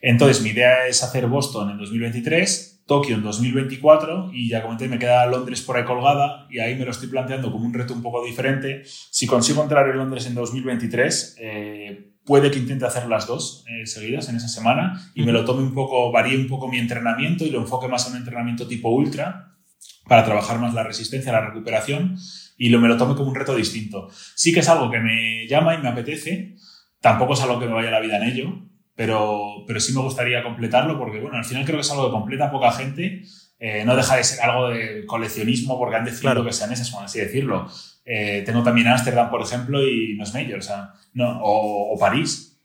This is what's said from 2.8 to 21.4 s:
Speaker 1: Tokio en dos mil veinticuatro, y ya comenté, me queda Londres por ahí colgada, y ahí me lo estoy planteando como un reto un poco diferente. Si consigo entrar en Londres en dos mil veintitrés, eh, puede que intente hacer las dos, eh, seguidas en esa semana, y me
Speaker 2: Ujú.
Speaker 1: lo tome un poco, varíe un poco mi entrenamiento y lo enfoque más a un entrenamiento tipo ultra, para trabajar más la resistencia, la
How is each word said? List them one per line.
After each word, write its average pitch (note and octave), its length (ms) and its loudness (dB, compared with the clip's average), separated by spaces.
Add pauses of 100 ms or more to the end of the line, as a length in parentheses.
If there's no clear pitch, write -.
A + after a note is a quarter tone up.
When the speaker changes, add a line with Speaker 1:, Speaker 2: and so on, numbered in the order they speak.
Speaker 1:
Tokio C#3+ 280 2
en G#2+ 80 -2
dos G#2 180 -4
mil B2 100 2
veinticuatro, D3+ 800 4
y B2 160 -4
ya A2+ 140 -2
comenté, A2+ 260 -6
me A#2+ 120 -4
queda B2 260 6
Londres B2 380 -2
por B2+ 120 -4
ahí B2 100 0
colgada, C#3 640 2
y B2 80 -8
ahí A#2 160 -2
me C3 100 -4
lo B2 60 -8
estoy A#2 160 -10
planteando B2 440 -4
como A2 140 -4
un A#2+ 80 -4
reto A#2+ 220 -4
un A#2 80 -8
poco A#2+ 200 -4
diferente. C3+ 600 -4
Si - 400 -6
consigo C3 380 4
entrar C#3 260 4
en C3 80 0
Londres C3 300 -4
en B2 80 -4
dos A#2+ 180 -4
mil C3 100 -4
veintitrés, A#2+ 760 -2
eh, G#2 680 -12 (120)
puede C#3 280 6
que C3+ 80 -2
intente C3 260 -4
hacer A#2+ 220 -2
las A2 180 0
dos, - 420 -8
eh, A2+ 200 -12
seguidas A2+ 420 -6
en A#2+ 60 -4
esa A#2 140 -4
semana, C3 520 0 (140)
y B2 80 -2
me A#2 80 4
Speaker 2:
Ujú. A#2 80 4
Speaker 1:
lo A2 60 -2
tome B2+ 180 2
un B2+ 100 -2
poco, B2+ 380 0
varíe B2 260 2
un C3+ 100 0
poco C3 200 -6
mi B2 100 -4
entrenamiento A#2+ 680 -2
y D#3 60 0
lo B2+ 100 -2
enfoque B2+ 280 -4
más B2 180 -2
a B2 60 -10
un B2 60 -10
entrenamiento A#2+ 500 -6
tipo A#2 240 -4
ultra, C#3+ 640 -2 (520)
para A#2 160 8
trabajar A2+ 360 0
más A#2 160 -2
la A2+ 80 -2
resistencia, A#2+ 480 -6
la A2+ 100 4